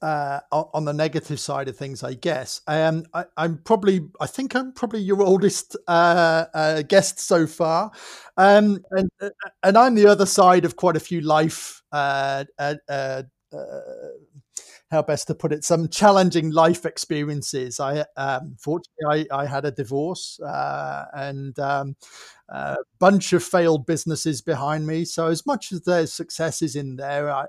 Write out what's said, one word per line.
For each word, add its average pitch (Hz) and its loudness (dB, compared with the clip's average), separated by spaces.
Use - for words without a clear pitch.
uh, 143 -4
o-, 156 0
on 156 -2
the 147 -2
negative 151 -4
side 139 -6
of 123 -10
things, 135 -12
I 135 -8
guess. 131 -6
Um, 160 0
I, 175 -6
I'm 165 -4
probably, 196 2
I 151 -4
think - -6
I'm 262 -4
probably 226 -6
your 196 0
oldest, 190 2
uh, 170 4
uh, 156 0
guest 190 4
so 165 2
far. 170 -2
Um, 202 6
and, 190 0
uh, 202 -8
and 196 6
I'm 247 6
the 208 8
other 202 6
side 180 6
of 170 -4
quite 175 2
a 156 -2
few 165 -6
life, 156 0
uh, 139 -2
uh, 143 -4
uh, 135 -6
uh, 147 -16
how 156 0
best 147 -4
to 156 -6
put 156 -6
it, 151 -4
some 165 0
challenging 185 4
life 165 2
experiences. 147 -6
I, 147 -4
um, 135 -6
fortunately, 156 -4
I, 139 -4
I - -4
had 139 -4
a 147 -2
divorce, 143 -6
uh, 143 -6
and, 139 -10
um, 139 -4
a 139 -8
bunch 185 4
of 175 2
failed 165 2
businesses 156 -4
behind 151 -4
me. 160 -4
So 165 -4
as 165 -2
much 269 -6
as 170 -10
there's 175 0
successes 147 -6
in 139 -8
there, 143 -4
I, 143 -4